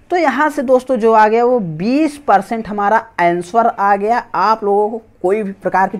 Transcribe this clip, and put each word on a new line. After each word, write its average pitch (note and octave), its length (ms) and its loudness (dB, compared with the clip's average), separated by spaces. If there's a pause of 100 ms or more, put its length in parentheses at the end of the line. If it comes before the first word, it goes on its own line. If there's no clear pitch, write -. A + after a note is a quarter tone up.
(100)
तो F4 60 -2
यहाँ D4+ 340 0
से C#4+ 140 -4
दोस्तों B3+ 320 2
जो A3 160 2
आ G#3+ 160 6
गया A#3 160 2
वो B3 160 2
बीस A3+ 580 -2
परसेंट A3 500 -2
हमारा G#3 300 0 (220)
आंसर F3 480 0
आ G3+ 280 0
गया। G#3+ 220 -2 (160)
आप G#3+ 300 0
लोगों G3+ 260 0
को A3+ 120 -10 (200)
कोई G3+ 200 0
भी G3 120 -6
प्रकार F#3 340 -2
की G#3+ 120 -8